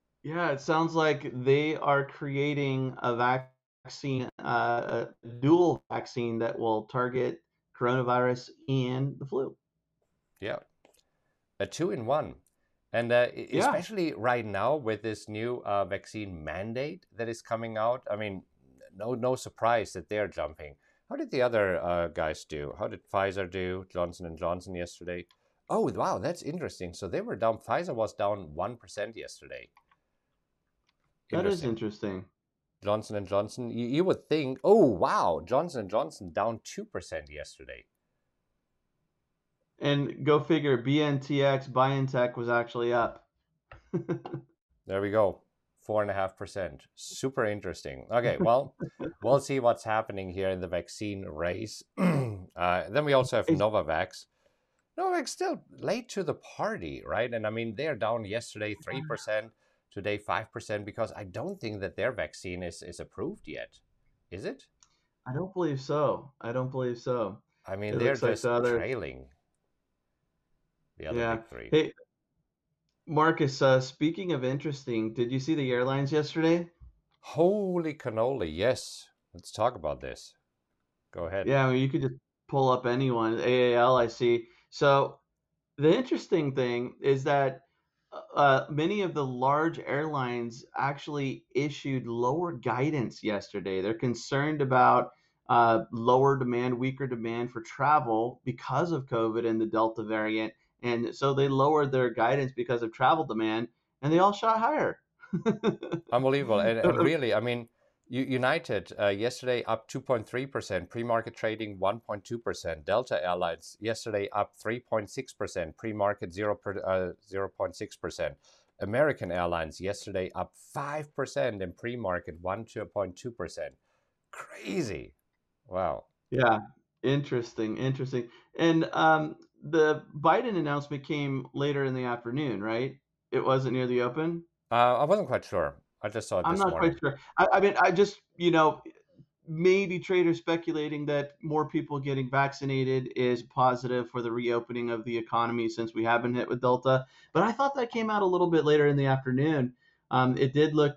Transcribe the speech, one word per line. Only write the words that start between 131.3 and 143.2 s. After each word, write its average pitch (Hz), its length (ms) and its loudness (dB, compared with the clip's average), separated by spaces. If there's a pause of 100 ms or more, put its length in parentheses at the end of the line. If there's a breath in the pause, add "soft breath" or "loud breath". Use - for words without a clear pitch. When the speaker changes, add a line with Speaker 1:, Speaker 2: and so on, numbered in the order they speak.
Speaker 1:
later 139 300 0
in 131 100 0
the 127 100 -2
afternoon, 120 580 -2
right? 117 340 -2 (340)
It 131 140 0
wasn't 131 300 2
near 127 120 0
the 123 160 2
open? 160 400 -2 (280)
Speaker 2:
Uh, 120 280 6
I 143 60 2
wasn't 180 240 2
quite 110 160 0
sure. 76 320 -2 (260)
I 107 60 -2
just 107 220 -6
saw 95 80 0
it 90 80 0
Speaker 1:
I'm 165 80 0
Speaker 2:
this 196 60 0
Speaker 1:
not 190 100 2
Speaker 2:
morning. 165 220 2
Speaker 1:
quite - 80 -8
sure. 139 180 -2 (200 loud breath)
I, - 160 6
I 196 60 6
mean, 202 180 6
I 190 120 6
just, 190 300 4 (160)
you 170 140 4
know, 160 300 6 (640)
maybe 180 520 4
traders 170 400 4
speculating 156 680 -2
that 143 260 -2 (100)
more 151 260 0
people 147 300 -2
getting 135 320 -2
vaccinated 135 840 0
is 123 260 2